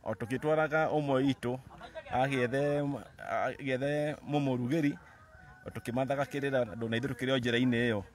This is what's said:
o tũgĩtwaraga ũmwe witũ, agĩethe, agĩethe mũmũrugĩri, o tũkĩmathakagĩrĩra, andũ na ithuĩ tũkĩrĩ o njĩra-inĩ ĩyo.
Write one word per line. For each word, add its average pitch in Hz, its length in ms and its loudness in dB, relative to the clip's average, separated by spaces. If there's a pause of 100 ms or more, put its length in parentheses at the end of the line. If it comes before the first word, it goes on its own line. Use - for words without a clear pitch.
o 110 80 -2
tũgĩtwaraga 151 760 0
ũmwe 139 360 2
witũ, 131 340 0 (540)
agĩethe, 131 520 2 (800)
agĩethe 139 680 -2 (160)
mũmũrugĩri, 143 680 2 (680)
o - 40 -10
tũkĩmathakagĩrĩra, 135 920 0 (100)
andũ 113 160 -4
na 113 80 2
ithuĩ 131 160 0
tũkĩrĩ 127 200 0
o 135 60 4
njĩra-inĩ 120 420 2 (100)
ĩyo. 104 120 0 (120)